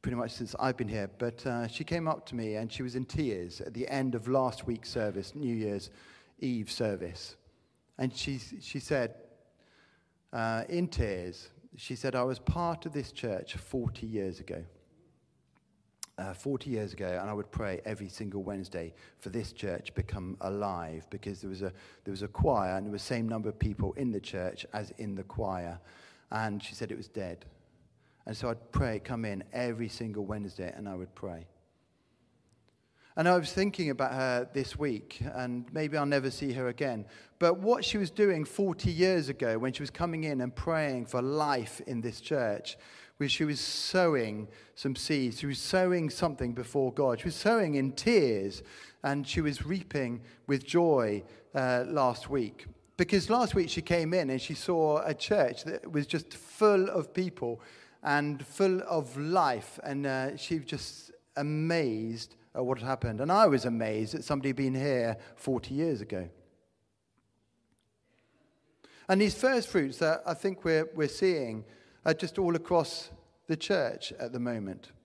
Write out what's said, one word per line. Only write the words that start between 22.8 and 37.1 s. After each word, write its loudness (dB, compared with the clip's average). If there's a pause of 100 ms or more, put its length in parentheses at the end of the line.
there -6
was -6
the -4
same 0
number -2
of -8
people 0
in -2
the -2
church -6
as -6
in -6
the -8
choir." -4 (500)
And -2
she -12
said -8
it -6
was -12
dead. -8 (840)
And -8
so -4
I'd -8
pray, 2
come -6
in -4
every -2
single -6
Wednesday, -6
and -10
I -8
would -10
pray. -10 (1700)
And 4
I 10
was 0
thinking 2
about 2
her 2
this -2
week, -4 (120)
and -4
maybe -2
I'll 2
never 2
see -4
her 0
again. -2 (320)